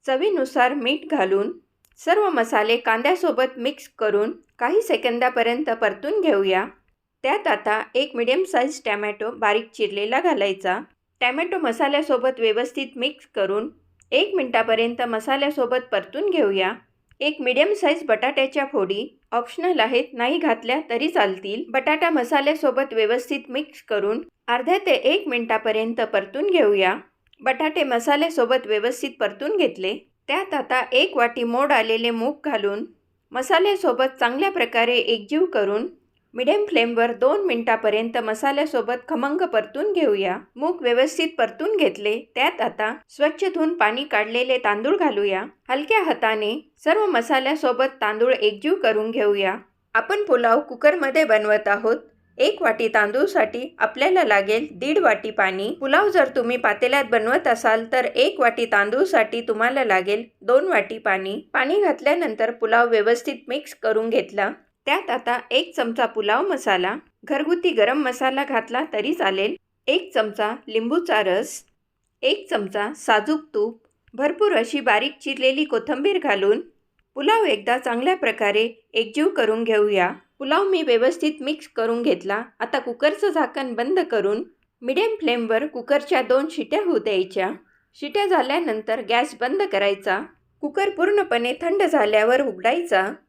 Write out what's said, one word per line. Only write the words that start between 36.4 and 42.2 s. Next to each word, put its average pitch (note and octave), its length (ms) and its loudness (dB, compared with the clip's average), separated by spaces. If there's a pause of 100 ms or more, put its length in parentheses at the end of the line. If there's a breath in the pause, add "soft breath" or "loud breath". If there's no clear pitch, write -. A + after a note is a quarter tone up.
फ्लेमवर A#3 480 0
दोन C#4+ 340 0
मिनिटापर्यंत A#3 720 -2
मसाल्यासोबत B3 880 -2
खमंग C#4+ 320 -2
परतून C#4 520 -2
घेऊया. G#3 460 0 (180)
मूग E4 260 -4
व्यवस्थित C4+ 460 2 (100)
परतून D4+ 380 -2
घेतले, G#3+ 440 0 (140)